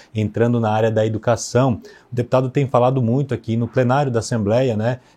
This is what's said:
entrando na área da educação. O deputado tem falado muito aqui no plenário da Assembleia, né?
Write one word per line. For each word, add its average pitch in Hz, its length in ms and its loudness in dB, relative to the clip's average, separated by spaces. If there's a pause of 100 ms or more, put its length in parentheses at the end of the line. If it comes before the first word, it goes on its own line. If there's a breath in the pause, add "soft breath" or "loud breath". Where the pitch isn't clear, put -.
(160 loud breath)
entrando 113 460 0
na 110 100 0
área 110 180 2
da 110 160 2
educação. 113 760 0 (280 loud breath)
O 123 60 -10
deputado 127 340 0
tem 139 200 0
falado 127 320 2
muito 123 320 0
aqui 110 240 -4
no 117 100 -2
plenário 123 420 0
da 117 100 0
Assembleia, 113 580 0
né? 123 240 -2 (160 soft breath)